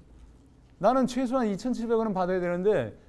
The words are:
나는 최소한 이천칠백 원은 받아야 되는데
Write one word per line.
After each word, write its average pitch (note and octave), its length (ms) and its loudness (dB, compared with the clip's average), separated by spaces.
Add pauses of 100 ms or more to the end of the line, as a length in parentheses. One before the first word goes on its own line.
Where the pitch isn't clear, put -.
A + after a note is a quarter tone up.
(800)
나는 B3 280 4
최소한 B3 420 0
이천칠백 A3+ 480 -2
원은 A3 160 0
받아야 F#3 280 0
되는데 F3 580 0 (100)